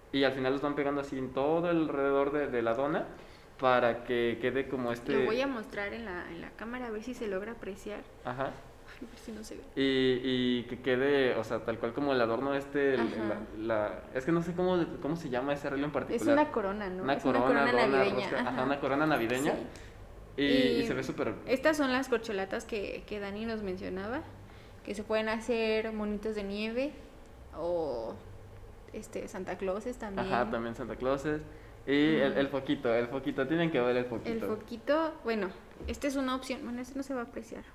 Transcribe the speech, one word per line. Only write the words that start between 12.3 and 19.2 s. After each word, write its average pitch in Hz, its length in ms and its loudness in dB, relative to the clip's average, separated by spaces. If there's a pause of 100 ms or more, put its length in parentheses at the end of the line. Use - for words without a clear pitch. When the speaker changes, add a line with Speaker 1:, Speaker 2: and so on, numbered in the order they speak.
Speaker 1:
este, 139 400 2
el, 120 60 4
Speaker 2:
Ajá. 113 80 2 (480)
Speaker 1:
la, 107 320 0
la... 92 100 -6 (160)
es 131 100 0
que 165 60 2
no 170 100 4
sé 170 120 -2
cómo, 180 300 2 (180)
cómo 151 160 0
se 156 120 -6
llama 127 240 0
ese 147 140 -2
arreglo 139 200 0
en - 40 -4
Speaker 2:
Es - 20 -2
Speaker 1:
particular. 233 400 2
Speaker 2:
una 302 180 6
corona, 202 380 -2
¿no? 185 140 -4
Speaker 1:
Una 135 120 2
Speaker 2:
Es - 100 -2
una 123 160 6
Speaker 1:
corona, 139 240 6
Speaker 2:
corona 127 60 4 (120)
Speaker 1:
dona, 135 140 6
Speaker 2:
navideña, 127 320 4
Speaker 1:
rosca, 135 100 0
ajá, 123 100 0
Speaker 2:
ajá. 127 140 0
Speaker 1:
una 143 160 2
corona 143 260 2
navideña. 131 480 2